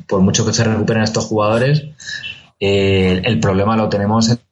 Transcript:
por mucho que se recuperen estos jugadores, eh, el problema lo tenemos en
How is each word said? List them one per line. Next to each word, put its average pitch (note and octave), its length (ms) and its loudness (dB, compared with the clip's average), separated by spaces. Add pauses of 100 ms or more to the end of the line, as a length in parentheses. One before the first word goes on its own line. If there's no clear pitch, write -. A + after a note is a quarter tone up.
por F#2+ 160 0
mucho G#2+ 240 2
que A2 80 -2
se A#2 100 0
recuperen A2 380 0
estos G#2+ 240 -4
jugadores, A#2 580 0 (760)
eh, G2 640 2
el A2+ 180 0
problema G2+ 360 0
lo G#2+ 140 0
tenemos G#2+ 400 2
en A#2+ 80 0 (140)